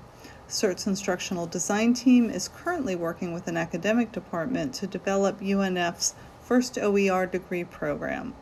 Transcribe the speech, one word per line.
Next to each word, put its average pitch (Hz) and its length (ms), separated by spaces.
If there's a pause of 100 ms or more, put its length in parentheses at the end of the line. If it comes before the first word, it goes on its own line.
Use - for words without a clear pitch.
(460)
cert's - 400
instructional 185 580
design 202 480
team 247 380
is 180 180
currently 302 480
working 170 380
with 185 120
an 170 120
academic 202 520
department 156 600
to - 140
develop 196 560
U 196 180
N 190 160
F's 175 380 (260)
first 247 380
O 202 180
E 196 120
R 185 180
degree 180 380
program. - 760